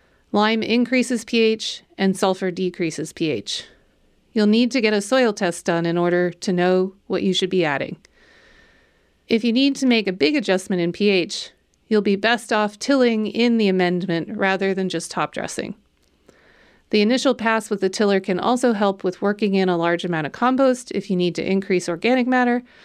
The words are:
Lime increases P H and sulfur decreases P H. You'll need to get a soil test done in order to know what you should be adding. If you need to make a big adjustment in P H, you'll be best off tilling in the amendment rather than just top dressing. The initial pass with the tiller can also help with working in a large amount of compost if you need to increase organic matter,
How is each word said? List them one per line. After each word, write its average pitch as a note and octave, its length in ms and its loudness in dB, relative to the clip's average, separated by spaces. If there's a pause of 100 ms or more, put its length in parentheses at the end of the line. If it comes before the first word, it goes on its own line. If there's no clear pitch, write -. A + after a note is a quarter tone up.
(340)
Lime G#3+ 280 2
increases A#3+ 640 0
P A#3 140 0
H A3 440 -2 (140)
and F#3+ 180 2
sulfur F#3+ 360 -2
decreases F3 640 -6
P E3 160 -2
H. - 360 -6 (680)
You'll G#3+ 140 2
need A#3 240 4
to C4 100 0
get G#3+ 120 2
a G3+ 80 0
soil A#3+ 320 2
test F3+ 320 -4
done E3+ 200 0
in E3+ 120 0
order F3 320 0
to F3+ 240 -6
know F#3 400 0 (140)
what F#3+ 160 -4
you F#3+ 100 2
should F#3 160 -2
be F#3 160 0
adding. C#3+ 320 -4 (1300)
If A3+ 160 0
you A#3 80 0
need C4+ 240 2
to C4+ 80 -2
make A3+ 220 2
a F#3 60 -2
big C#4+ 220 0
adjustment F#3+ 460 0
in E3+ 100 0
P G#3 180 2
H, - 420 -2 (360)
you'll G#3+ 140 2
be G3+ 160 2
best A3 340 0
off G#3+ 260 -2
tilling A#3+ 500 2
in A#3 300 2
the G#3+ 120 4
amendment F3 680 0
rather F#3+ 360 0
than F#3 160 -2
just E3 200 -6
top D3+ 240 -4
dressing. - 420 -8 (1160)
The G#3+ 100 4
initial B3 340 2
pass A3 340 -2
with G3+ 120 -4
the F#3+ 80 2
tiller G3+ 320 2
can F#3 180 -2
also B3 320 2
help G3 320 0
with F3+ 180 -4
working G3+ 340 0
in F#3+ 120 2
a F3+ 80 2
large E3+ 300 0
amount D#3+ 220 -2
of C#3 40 -10
compost B3+ 600 0
if - 180 -4
you F#3+ 80 0
need F3 180 0
to - 100 -4
increase F#3+ 440 0
organic A#3 380 0
matter, B3 360 0 (220)